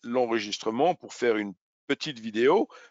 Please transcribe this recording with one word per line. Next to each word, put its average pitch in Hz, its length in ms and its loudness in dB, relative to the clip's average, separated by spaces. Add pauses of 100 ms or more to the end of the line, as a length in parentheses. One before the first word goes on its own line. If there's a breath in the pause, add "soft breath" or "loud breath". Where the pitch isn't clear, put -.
l'enregistrement 117 920 0
pour - 180 -18
faire 120 220 2
une 104 180 -4 (340)
petite 135 320 -4
vidéo 117 500 2 (220 loud breath)